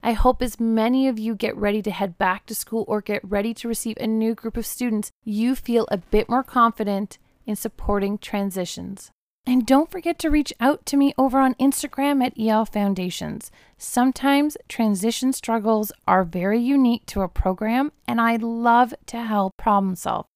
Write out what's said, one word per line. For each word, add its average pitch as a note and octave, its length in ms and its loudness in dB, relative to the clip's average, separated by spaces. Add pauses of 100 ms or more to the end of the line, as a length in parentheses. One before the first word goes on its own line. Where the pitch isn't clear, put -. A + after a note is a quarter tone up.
I A#3 100 0
hope B3 280 4
as B3 180 -6
many A#3 480 2
of A#3 120 -2
you A3 160 -4
get G#3 220 -4
ready G#3 260 0
to G#3 80 -2
head F#3 260 -6
back F#3+ 300 -2
to A3 80 -10
school - 320 -4
or G#3+ 140 -2
get G3+ 220 -4
ready G3+ 320 -2
to - 120 -10
receive A3+ 320 -4
a - 80 -2
new A3 280 0
group - 220 -8
of A3+ 80 -4
students, A3 460 -4 (120)
you A3+ 320 0
feel A#3 360 0
a G3+ 60 -2
bit G#3 320 0
more B3+ 140 0
confident G#3 720 0 (280)
in G#3+ 100 -4
supporting G3+ 640 -2
transitions. F#3+ 920 -6 (340)
And B3+ 200 2
don't C4+ 240 4
forget E4+ 300 -4
to D#4+ 100 -2
reach D4 300 2
out C4+ 280 2
to C#4 100 0
me C#4 200 4
over C4+ 220 2
on C4 160 4
Instagram C#4 680 0
at B3+ 140 -4
E A3 120 0
L A3 160 2
Foundations. F3+ 840 -4 (280)
Sometimes C#4 800 0 (100)
transition A3+ 640 0
struggles A3 600 0 (160)
are F#3 160 4
very F#3 360 -2
unique B3 480 2
to - 140 -4
a F#3 80 -2
program, A3+ 640 0 (160)
and A#3 120 0
I A#3 160 2
love A#3 580 4 (140)
to A#3 140 -8
help G#3 360 -2
problem G3 380 2
solve. - 300 -4 (100)